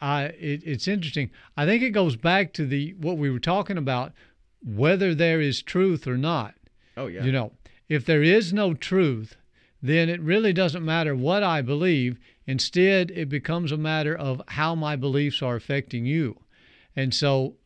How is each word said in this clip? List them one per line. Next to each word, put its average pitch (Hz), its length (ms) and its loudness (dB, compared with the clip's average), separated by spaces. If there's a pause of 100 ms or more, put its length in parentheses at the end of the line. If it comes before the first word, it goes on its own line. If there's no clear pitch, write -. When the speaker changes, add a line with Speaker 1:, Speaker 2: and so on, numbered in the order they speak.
Speaker 1:
I, 143 240 -2
it, 151 400 -8
it's 147 240 -4
interesting. 156 420 -4 (260)
I 147 80 0
think 226 200 2
it 254 60 -2
goes 180 260 2
back 175 380 0
to 151 120 -2
the, 143 280 -4
what 170 220 -4
we 147 140 0
were 123 80 -2
talking 185 400 -2
about, 131 340 -4 (480)
whether 165 540 2
there 165 260 2
is 139 220 0
truth 185 460 2
or 123 100 0
not. 139 380 -2 (400)
Speaker 2:
Oh, 127 100 -8
yeah. 92 160 -8
Speaker 1:
You 127 80 2
know, 123 220 -2 (360)
if 147 160 0
there 151 200 4
is 185 280 4
no 196 220 2
truth, 135 640 0 (440)
then 165 280 2
it 175 120 -4
really 196 320 2
doesn't 170 320 0
matter 156 300 0
what 170 300 0
I 160 180 0
believe. 139 560 0 (300)
Instead, 180 640 2
it 165 160 -6
becomes 156 420 -4
a 156 60 -2
matter 156 400 -2
of 135 320 -4
how 156 260 -2
my 151 220 -2
beliefs 139 460 0
are 123 120 -2
affecting 127 520 -4
you. 143 340 -2 (560)
And 135 180 -2
so 139 400 0 (120)